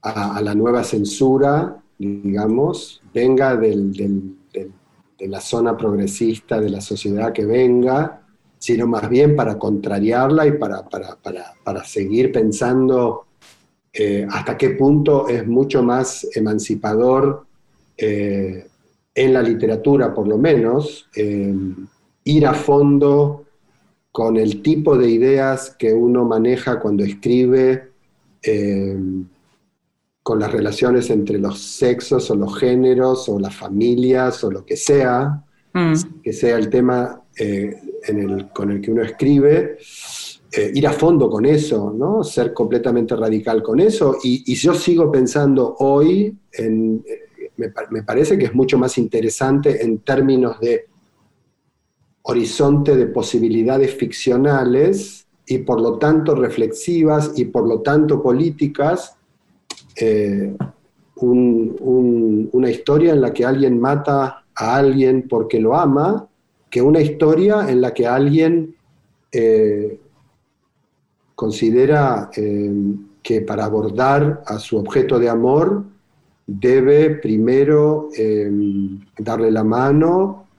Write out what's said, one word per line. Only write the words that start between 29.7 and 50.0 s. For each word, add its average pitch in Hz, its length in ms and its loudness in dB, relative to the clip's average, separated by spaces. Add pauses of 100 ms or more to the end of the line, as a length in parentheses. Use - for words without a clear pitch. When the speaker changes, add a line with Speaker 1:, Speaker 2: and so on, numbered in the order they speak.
Speaker 1:
con 113 160 -2
las 107 140 -4
relaciones 120 580 0
entre 104 280 -2
los 101 220 -4
sexos - 680 -2
o 110 60 0
los 101 200 -4
géneros 127 720 2
o 101 120 -2
las 98 140 -6
familias 123 880 0
o 101 60 -2
lo 98 140 -10
que 110 120 -6
sea, 139 680 0 (300)
Speaker 2:
Mm. 170 200 0 (300)
Speaker 1:
que 110 100 -6
sea 117 240 0
el 107 140 -2
tema, 123 500 0 (160)
eh, 101 380 -4 (320)
en 104 140 -4
el, 98 300 -6
con 101 200 -6
el 101 100 -4
que 107 120 -6
uno 113 100 0
escribe, 135 720 2 (760)
eh, 104 220 -2
ir 139 120 2
a - 60 2
fondo 156 360 2
con 110 180 -2
eso, 135 500 0
¿no? 175 280 -2
Ser 120 300 -2
completamente 120 600 0
radical 110 460 0
con 110 180 0
eso, 185 420 2
y, 127 300 -2
y - 40 0
yo 175 180 2
sigo 165 380 2
pensando 131 680 2
hoy, 165 560 2 (180)
en, 113 540 -2
eh, - 500 -14
me 117 120 -6
pa-, - 220 -10
me 110 120 -6
parece 139 360 0
que 196 80 0
es - 80 -6
mucho 127 240 2
más 123 200 0
interesante 120 840 0
en 113 140 -2
términos 131 640 0